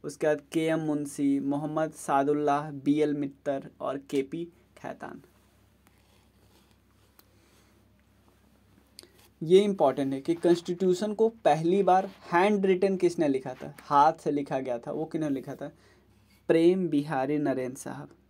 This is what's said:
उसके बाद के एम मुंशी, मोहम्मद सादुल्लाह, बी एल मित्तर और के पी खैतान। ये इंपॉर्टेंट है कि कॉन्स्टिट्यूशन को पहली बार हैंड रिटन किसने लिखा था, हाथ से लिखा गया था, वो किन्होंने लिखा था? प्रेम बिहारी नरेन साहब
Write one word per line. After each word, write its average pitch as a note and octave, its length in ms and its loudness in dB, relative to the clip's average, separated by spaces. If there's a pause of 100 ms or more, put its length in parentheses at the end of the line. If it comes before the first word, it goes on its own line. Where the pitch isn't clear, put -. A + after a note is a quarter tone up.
उसके D3+ 240 -4
बाद D3+ 140 2 (100)
के E3 100 -2
एम D#3+ 180 0
मुंशी, D3 600 -2
मोहम्मद D3+ 520 -4
सादुल्लाह, D3 800 0
बी C#3+ 300 0
एल D3+ 120 2
मित्तर C#3+ 560 -6 (120)
और C3+ 160 -6
के C#3 240 -4
पी E3 240 -8 (320)
खैतान। - 440 -14 (4000)
ये F#3 200 6
इंपॉर्टेंट C#3+ 500 0
है C3+ 80 -6
कि E3+ 140 -2
कॉन्स्टिट्यूशन F3+ 760 0
को A3 160 2
पहली E3+ 540 2
बार F#3+ 280 2 (200)
हैंड G3 340 2
रिटन F#3+ 320 2
किसने E3+ 300 0
लिखा C3+ 260 -2
था, C#3+ 280 -14
हाथ D3 320 4
से - 180 -4
लिखा C#3 280 -4
गया B2 200 -6
था, D3 120 -10
वो D#3 140 -6
किन्होंने D#3 300 -4
लिखा C3+ 200 -10
था? D3 160 -14 (760)
प्रेम E3+ 420 4
बिहारी D3 480 0
नरेन C3 380 -2
साहब C#3 340 -14 (200)